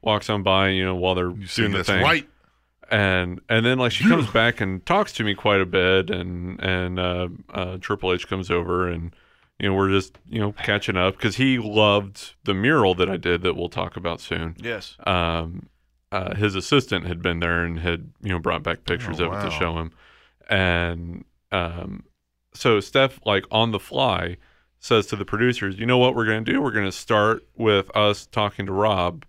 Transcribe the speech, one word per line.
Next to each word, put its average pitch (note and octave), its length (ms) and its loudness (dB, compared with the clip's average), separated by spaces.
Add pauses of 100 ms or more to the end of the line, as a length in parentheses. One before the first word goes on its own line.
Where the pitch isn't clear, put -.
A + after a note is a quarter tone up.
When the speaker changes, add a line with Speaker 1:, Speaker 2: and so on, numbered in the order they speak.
Speaker 1:
walks G#2 260 0
on G#2 140 0
by, F#2+ 260 4
you F#2+ 160 0
know, F#2 100 -2
while F2+ 200 2
they're F2+ 160 -2
Speaker 2:
You F#2+ 160 -10
see - 160 -2
Speaker 1:
doing G#2 80 2
the F#2 80 -2
Speaker 2:
this F2+ 80 -2
Speaker 1:
thing. F#2+ 160 4
Speaker 2:
right. D#3 260 2 (640)
Speaker 1:
And, F#2 580 2
and A2+ 160 4
then, C3 140 2
like, B2 140 2
she - 100 -2
Speaker 2:
Yeah. A3 80 8
Speaker 1:
comes D#3 180 4
back A#2 320 2
and F#2+ 240 -4
talks G3 280 2
to A#2 100 -4
me G#2 100 -2
quite G2+ 280 2
a F#2 40 2
bit, F#2 460 2
and, F2+ 500 -8
and, F2+ 380 -2
uh, F2+ 300 -2 (220)
uh, F#2 300 -6
Triple F#2 320 -2
H F2+ 140 -4
comes F#2+ 240 -4
over, F2 360 0
and, E2+ 240 -6 (460)
you G2+ 120 -2
know, F#2+ 40 2
we're G2 160 4
just, G2 300 0 (100)
you A2+ 100 -4
know, G#2 120 -2
catching G2+ 460 -2
up F#2 220 0
'cause G#2 180 -2
he C3 200 2
loved G#2 880 0
the G2+ 100 -2
mural G#2+ 420 4
that F2+ 140 2
I F#2+ 80 -4
did F2 240 -2
that F2+ 140 0
we'll E2+ 140 -6
talk F#2 280 -6
about F2 240 -6
soon. E2 380 -6
Speaker 3:
Yes. A2 360 -10 (120)
Speaker 1:
Um, E2+ 640 -2 (420)
uh, F#2+ 240 -4
his G2+ 200 0
assistant F#2+ 520 0
had F2 140 -6
been F2 200 -2
there E2+ 240 0
and E2+ 140 -4
had, E2+ 320 -4 (100)
you G#2+ 80 -6
know, F2 100 -2
brought E2 240 -2
back E2+ 220 -6
pictures F2 340 -4
Speaker 2:
Oh, F2 60 0
Speaker 1:
of F2 80 -4
it G2+ 80 -6
to G2+ 80 -4
Speaker 2:
wow. D#2 100 -6
Speaker 1:
show E2+ 200 -2
him. E2 120 -8 (580)
And, F2 760 -2 (260)
um, F2 520 -6 (500)
so A2+ 260 2
Steph, C3+ 460 0
like, G2+ 260 2
on A2+ 200 2
the G#2 100 -2
fly F2+ 560 -2 (420)
says A2 280 2
to A2 100 -6
the G2 80 -4
producers, G#2+ 520 -2
"You A2 80 -6
know B2+ 120 4
what B2 180 4
we're A#2 100 0
gonna A2 160 0
do? C4+ 200 0
We're C3 100 0
gonna G2+ 200 -2
start G#2+ 520 2 (140)
with G#2+ 400 2
us G#2 300 2
talking G#2 400 -4
to G2 40 -6
Rob F#2+ 580 0